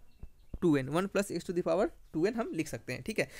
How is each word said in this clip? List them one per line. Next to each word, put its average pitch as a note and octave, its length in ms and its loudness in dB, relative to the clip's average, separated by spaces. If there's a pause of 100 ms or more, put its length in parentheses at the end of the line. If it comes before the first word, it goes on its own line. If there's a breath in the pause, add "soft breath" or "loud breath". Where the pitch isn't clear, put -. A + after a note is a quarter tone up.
(640)
two E3+ 140 8
n, C3 140 0
one F3+ 160 2
plus G3 240 0
x - 180 -4
to F3 80 -4
the F3+ 100 0
power F3+ 200 4 (260)
two D#3+ 140 2
n A3+ 80 0
हम A3+ 180 -2
लिख D#3 140 -2
सकते - 260 -8
हैं, B2+ 100 -8
ठीक - 160 -2
है। D3 100 0 (100)